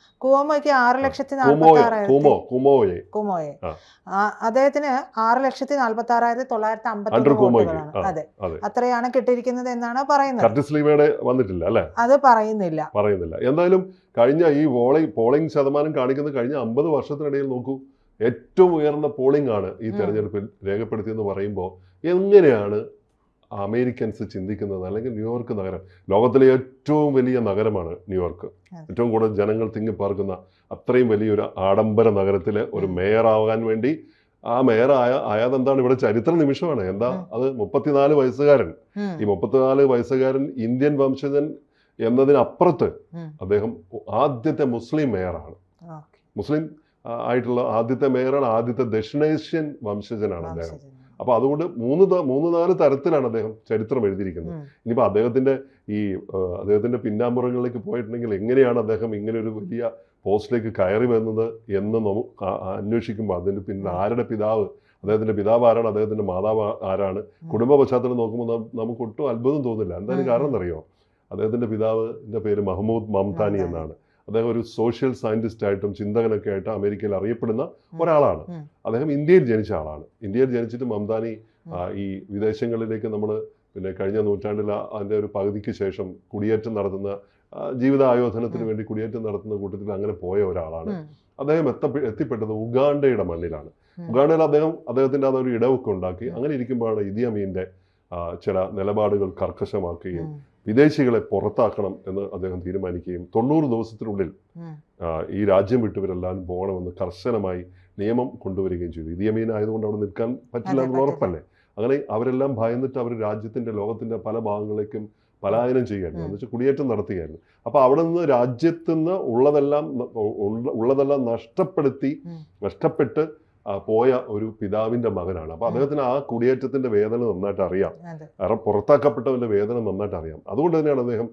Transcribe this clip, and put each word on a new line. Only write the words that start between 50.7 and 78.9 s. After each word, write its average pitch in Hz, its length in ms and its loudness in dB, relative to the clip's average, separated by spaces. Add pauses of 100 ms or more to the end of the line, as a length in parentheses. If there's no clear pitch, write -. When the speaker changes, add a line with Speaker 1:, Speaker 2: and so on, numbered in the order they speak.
Speaker 1:
വംശജനാണ്. - 240 -20 (220)
Speaker 2:
അപ്പൊ 123 160 0
അതുകൊണ്ട് 143 300 0 (120)
മൂന്ന് 139 280 2
ത-, 180 180 2
മൂന്ന് 151 340 0
നാല് 175 220 4
തരത്തിലാണ് 143 460 2
അദ്ദേഹം 110 280 -4 (160)
ചരിത്രം 110 360 0
എഴുതിയിരിക്കുന്നത്. 95 500 -4
Speaker 1:
ഉം. 151 60 -12
Speaker 2:
ഇനിയിപ്പോ 120 420 -2
അദ്ദേഹത്തിന്റെ 123 560 2 (300)
ഈ, 104 260 -2
ആ, - 40 -6 (400)
അദ്ദേഹത്തിന്റെ 104 380 0
പിന്നാമ്പുറങ്ങളിലേക്ക് 120 800 -2
പോയിട്ടുണ്ടെങ്കിൽ 113 560 -6
എങ്ങനെയാണ് 120 460 4
അദ്ദേഹം 110 360 -2
ഇങ്ങനെ 110 240 -4
ഒരു 110 100 -4
വലിയ 110 420 -6 (320)
പോസ്റ്റിലേക്ക് 107 560 -2
കയറി 104 260 2
വരുന്നത് 113 720 0
എന്ന് 107 200 -2
നമു-, 107 460 -4
ആ, 95 40 -2
ആ, 95 300 -4
അന്വേഷിക്കുമ്പോൾ 104 640 -4
അതിന്റെ 98 200 -4
പിന്നിൽ 95 280 -6
Speaker 1:
ഉം. 90 40 -4
Speaker 2:
ആരുടെ 110 300 0
പിതാവ്, 107 420 -2 (200)
അദ്ദേഹത്തിന്റെ 107 480 -2
പിതാവ് 110 340 4
ആരാണ്, 113 200 4
അദ്ദേഹത്തിന്റെ 107 360 -2
മാതാവ് 104 380 -2
ആ-, 104 220 -2
ആരാണ്, 95 400 -2 (200)
Speaker 1:
ഉം. 165 60 -16
Speaker 2:
കുടുംബ 120 260 4
പശ്ചാത്തലം 123 420 4
നോക്കുമ്പോൾ 117 400 -2
നം-, 110 180 -8
നമുക്ക് 117 260 -6
ഒട്ടും 120 280 -6
അത്ഭുതം 131 320 0
തോന്നില്ല. 107 360 -4
എന്തായാലും 101 260 -4
Speaker 1:
ഉം. 131 60 -2
Speaker 2:
കാരണം 123 180 2
എന്നറിയോ? 90 380 -4 (460)
അദ്ദേഹത്തിന്റെ 110 360 -2
പിതാവിന്റെ 110 720 -4
പേര് 104 220 0
മഹ്മൂദ് 107 500 -2
മംതാനി 98 180 2
Speaker 1:
മംതാനി. 101 340 0
Speaker 2:
എന്നാണ്. 80 300 -6 (340)
അദ്ദേഹം 113 240 0
ഒരു 117 100 -2
സോഷ്യൽ 120 520 -2
സയന്റിസ്റ്റ് 110 540 -4
ആയിട്ടും 101 280 -2
ചിന്തകനൊക്കെ 107 540 -2
ആയിട്ട് 95 200 -4
അമേരിക്കയിൽ 101 460 -2
അറിയപ്പെടുന്ന 113 480 -2
Speaker 1:
ഉം. - 400 -10
Speaker 2:
ഒരാളാണ്. 139 360 2
Speaker 1:
ഉം. 151 300 -14 (160)
Speaker 2:
അദ്ദേഹം 127 260 -2